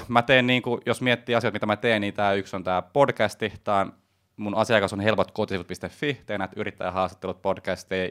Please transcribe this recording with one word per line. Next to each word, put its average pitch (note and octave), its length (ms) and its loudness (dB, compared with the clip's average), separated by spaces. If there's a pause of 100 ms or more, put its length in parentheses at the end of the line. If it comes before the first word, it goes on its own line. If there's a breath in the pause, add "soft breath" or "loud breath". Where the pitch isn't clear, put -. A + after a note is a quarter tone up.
mä A#2 140 4
teen B2+ 260 6
niinku, B2 380 0
jos A#2 160 -2
miettii A#2+ 340 0
asioita, A2 200 0
mitä G#2+ 100 -4
mä G#2+ 100 2
teen, A2 260 2
niin G2+ 120 -4
tää G2+ 200 2
yksi G2+ 220 -4
on F#2 80 -6
tää F#2 180 0
podcasti, A2+ 720 0 (100)
tää G#2 160 0
on, - 140 -2 (440)
mun G#2 180 -4
asiakas G#2 380 2
on G2 60 -6
helpot G2 320 2
kotisivut F#2+ 360 -4
piste F#2 220 -10
fi, C#3+ 360 -6
teen G#2 140 -6
näitä F#2+ 200 -6
yrittäjähaastattelut F#2 840 -4
podcasteja F#2 680 -4